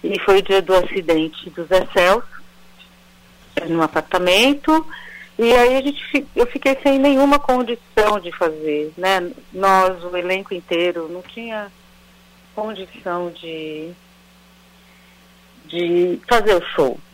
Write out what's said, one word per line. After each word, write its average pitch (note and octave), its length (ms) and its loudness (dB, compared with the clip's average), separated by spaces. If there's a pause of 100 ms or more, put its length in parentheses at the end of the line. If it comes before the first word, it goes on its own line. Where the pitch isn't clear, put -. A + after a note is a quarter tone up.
E G3 200 -6
foi G3 180 4
o - 20 2
dia G3 200 2
do F#3+ 120 0
acidente E3+ 760 0
do E3+ 160 -10
Zé F#3 260 2
Celso, G3 340 2 (1400)
no E3 140 0
apartamento. G3+ 1040 2 (500)
E A#3 140 2
aí B3 240 6
a C4+ 60 0
gente C#4+ 280 -4
fi-, C#4+ 240 -2
eu A#3+ 140 2
fiquei C4+ 340 -2
sem C#4 160 2
nenhuma C#4 400 4
condição A#3+ 840 0
de E3+ 100 -10
fazer, D#3 680 -4
né? F3+ 320 0 (220)
Nós, F#3 540 2
o F3+ 100 -10
elenco F#3 380 -4
inteiro, E3+ 580 -4
não F3+ 100 -10
tinha A3 480 -12 (840)
condição F#3+ 760 -8
de, D#3+ 600 -12 (1800)
de F3 520 0 (120)
fazer G#3+ 260 4
o E3+ 180 -2
show. C3 240 0 (160)